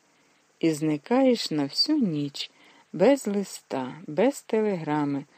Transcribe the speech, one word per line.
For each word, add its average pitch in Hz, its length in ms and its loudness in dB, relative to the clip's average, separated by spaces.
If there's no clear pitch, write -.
І 165 120 2
зникаєш 160 800 2
на 151 120 0
всю 294 340 0
ніч, 151 540 -2
без 240 340 4
листа, 170 680 -6
без 190 340 0
телеграми, 151 840 -2